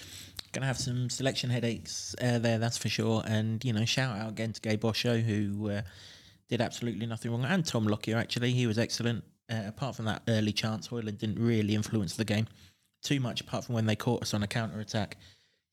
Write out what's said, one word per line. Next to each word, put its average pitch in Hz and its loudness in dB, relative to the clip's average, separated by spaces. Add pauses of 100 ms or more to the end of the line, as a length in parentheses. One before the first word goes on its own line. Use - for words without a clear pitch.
(520)
gonna 123 -2
have 127 0
some 123 -2
selection 131 0
headaches, 117 -2
uh, 120 4
there, 113 4
that's 113 0
for - -2
sure. 110 2
And, 110 0
you 123 2
know, 107 2
shout 127 0
out 110 -4
again 110 -4
to - -10
Gabe 107 0
Osho, 117 2
who, 104 0
uh, 101 -2 (640)
did 117 0
absolutely 113 -2
nothing 117 -4
wrong, 117 0
and 175 2
Tom 110 2
Lockyer, 107 0
actually. 120 0
He 123 4
was 107 2
excellent. 117 0 (280)
Uh, 113 -2
apart 110 -6
from 113 -6
that 107 -2
early 107 4
chance, 110 -2
Højlund 107 -4
didn't 107 0
really 107 4
influence 107 0
the 110 0
game 107 2 (560)
too 143 0
much, 120 -2
apart - -6
from 120 -4
when 110 4
they 107 4
caught - 0
us - -4
on 104 2
a - -2
counter-attack 107 -4 (560)